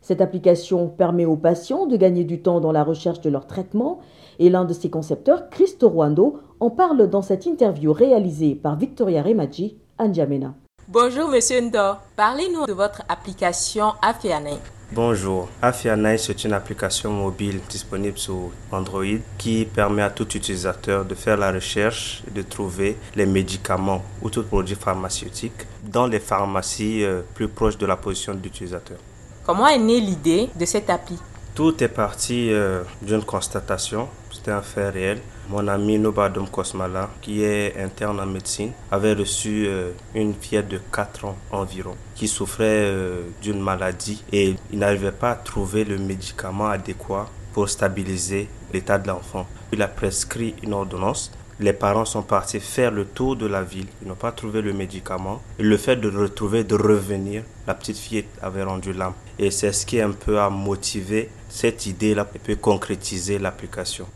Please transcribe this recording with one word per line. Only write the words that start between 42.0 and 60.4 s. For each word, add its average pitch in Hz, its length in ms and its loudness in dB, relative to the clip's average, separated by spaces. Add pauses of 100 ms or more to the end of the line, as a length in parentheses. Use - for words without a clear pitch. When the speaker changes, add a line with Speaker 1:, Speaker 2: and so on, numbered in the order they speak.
Speaker 3:
qui 110 100 -4
souffrait, - 400 -2
euh, 98 560 0 (180)
d'une 101 200 -2
maladie 95 720 -4
et 98 240 4 (160)
il 104 80 -2
n'arrivait 101 320 2
pas 120 180 0
à 117 60 -2
trouver 104 480 -2
le 104 120 -4
médicament 98 720 -4
adéquat 98 640 -4 (240)
pour 101 140 2
stabiliser 95 800 -2 (260)
l'état 98 240 2
de 95 80 -2
l'enfant. 92 400 -6 (260)
Il 107 80 -2
a 101 80 2
prescrit - 760 -4
une 104 100 -4
ordonnance. 98 560 -4 (280)
Les 101 140 2
parents 104 320 2
sont 110 160 -4
partis 101 400 0
faire 123 300 0
le 101 160 -2
tour 131 280 -2
de 110 120 -4
la 101 160 0
ville. 95 240 -8 (160)
Ils 98 60 -12
n'ont 92 60 -8
pas 117 180 -4
trouvé 110 280 -4
le 107 140 -2
médicament. 95 640 -6 (180)
Et 113 40 -2
le 107 160 6
fait 131 180 2
de 110 140 0
retrouver, 101 540 0
de 101 100 0
revenir, 101 720 2 (220)
la - 60 -2
petite - 240 -6
fille 107 300 -6 (160)
avait 95 200 -4
rendu 95 300 -4
l'âme. 92 220 -4 (240)
Et 98 120 2
c'est 101 220 0
ce - 140 -2
qui 123 120 0
un 107 120 2
peu 104 280 0
a 101 120 4